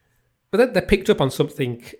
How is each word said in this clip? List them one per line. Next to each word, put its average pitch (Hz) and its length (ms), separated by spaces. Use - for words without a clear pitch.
But 196 60
they, 185 60
they - 60
picked - 240
up 190 120
on 135 100
something. 127 520